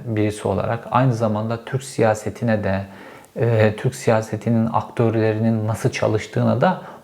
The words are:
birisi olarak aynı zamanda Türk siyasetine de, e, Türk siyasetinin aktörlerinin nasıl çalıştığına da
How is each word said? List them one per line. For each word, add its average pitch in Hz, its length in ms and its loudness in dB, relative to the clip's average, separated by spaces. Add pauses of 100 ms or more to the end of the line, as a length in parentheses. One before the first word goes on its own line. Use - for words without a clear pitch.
birisi 107 420 0
olarak 104 420 -2
aynı 123 240 4
zamanda 113 500 -2
Türk - 180 -6
siyasetine 110 840 0
de, 95 160 0 (560)
e, 110 400 4
Türk 131 180 -2
siyasetinin 113 800 0
aktörlerinin 110 960 2
nasıl 113 220 0
çalıştığına 113 680 0
da 185 200 2 (240)